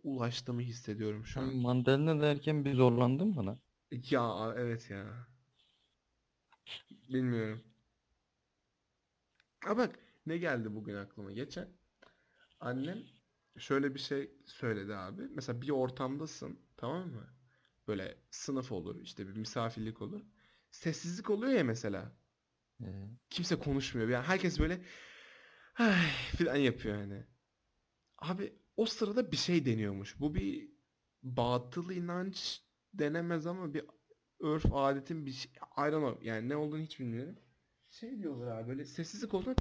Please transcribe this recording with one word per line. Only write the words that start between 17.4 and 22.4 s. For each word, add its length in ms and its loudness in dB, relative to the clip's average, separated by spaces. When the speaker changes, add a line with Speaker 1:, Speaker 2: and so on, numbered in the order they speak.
Speaker 1:
Böyle 300 -4
sınıf 420 -4
olur, 280 -6
işte 280 -10
bir 80 -10
misafirlik 680 -4
olur. 180 -8
Sessizlik 600 -6
oluyor 220 2
ya 120 6
mesela. 480 -2